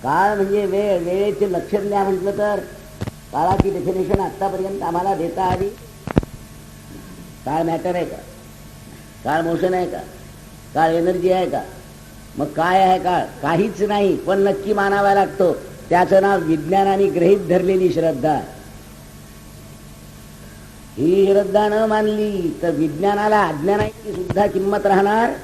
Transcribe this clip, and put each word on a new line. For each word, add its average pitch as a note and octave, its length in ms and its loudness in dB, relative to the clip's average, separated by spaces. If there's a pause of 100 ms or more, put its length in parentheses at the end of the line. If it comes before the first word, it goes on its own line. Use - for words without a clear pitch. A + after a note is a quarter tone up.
काळ F#3 320 2
म्हणजे G3+ 300 0
वेळ, G3 340 0
वेळेचे G3 520 -2
लक्षण G3 360 -2
द्या G3+ 160 0
म्हटलं G3 340 -2
तर G#3 220 -2 (720)
काळाची F#3+ 380 2
डेफिनेशन F#3 500 -2
आतापर्यंत F#3+ 640 -4
आम्हाला F3 340 -2
देता E3+ 300 -4
आली. F#3 240 0 (1800)
काळ D#3 180 0
मॅटर E3+ 320 -2
आहे E3+ 100 -2
का? - 120 -10 (1040)
काळ D3+ 180 0
मोशन E3+ 320 0
आहे F3+ 120 0
का? - 140 -8 (760)
काळ D#3+ 160 2
एनर्जी F3 420 2
आहे F3+ 180 0
का? C3 120 -4 (760)
मग C#3+ 80 -2
काय F3+ 360 2
आहे F#3 180 4
काळ? F3 220 0 (200)
काहीच E3+ 400 0
नाही, G3+ 340 2
पण G3 240 0
नक्की G3 340 0
मानावा G3+ 400 2
लागतो. F#3 400 2 (360)
त्याचं F3+ 320 4
नाव G3 180 2
विज्ञानाने F#3+ 680 2
गृहीत E3+ 320 4 (100)
धरलेली F#3 440 2
श्रद्धा. D3+ 460 0 (2500)
ही F#3 280 4
श्रद्धा G3+ 420 4
न G#3 60 -2
मानली G#3+ 880 0
तर E3+ 100 -2
विज्ञानाला G3 720 0
अज्ञानाची G3 680 -2
सुद्धा F3+ 340 -2
किंमत G3 380 -2
राहणार. G3+ 460 2 (120)